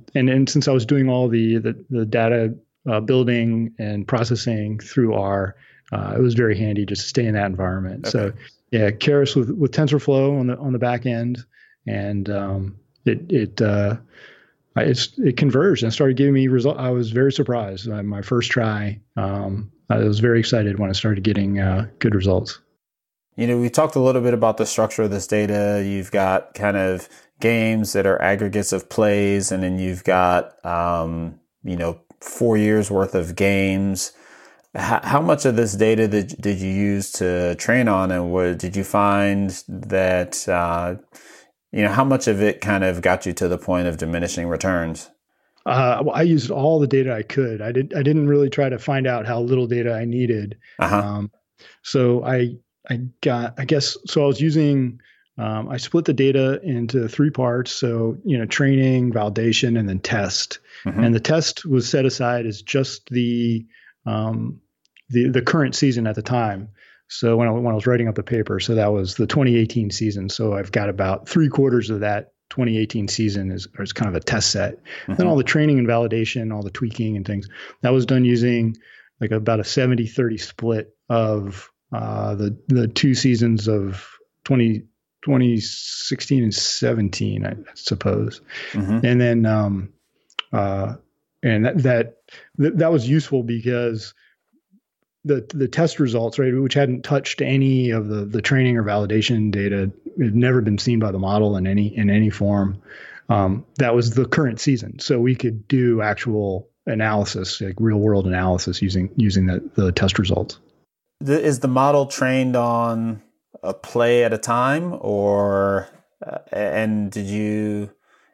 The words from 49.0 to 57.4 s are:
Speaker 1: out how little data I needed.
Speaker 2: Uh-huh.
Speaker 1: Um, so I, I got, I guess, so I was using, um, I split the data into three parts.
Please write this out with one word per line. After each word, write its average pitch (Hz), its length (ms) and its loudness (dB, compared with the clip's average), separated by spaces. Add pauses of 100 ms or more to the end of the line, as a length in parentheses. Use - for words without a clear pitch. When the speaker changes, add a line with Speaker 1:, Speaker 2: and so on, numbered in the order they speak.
Speaker 1:
out 120 180 -2
how 120 140 -2
little 123 280 0
data 117 260 0
I 113 100 -4
needed. 117 540 -2 (200)
Speaker 2:
Uh-huh. - 200 2
Speaker 1:
Um, 104 340 -4 (520)
so 123 420 2
I, 123 300 -2 (340)
I 123 120 -4 (200)
got, 120 380 -2
I 135 60 -4
guess, 143 320 0 (100)
so 151 160 0
I - 20 4
was 135 160 2
using, 143 580 2 (380)
um, 110 320 -6
I 131 80 -8
split 170 280 -2
the 151 80 2
data 135 500 2
into 120 440 -2
three 147 220 2
parts. 123 420 -2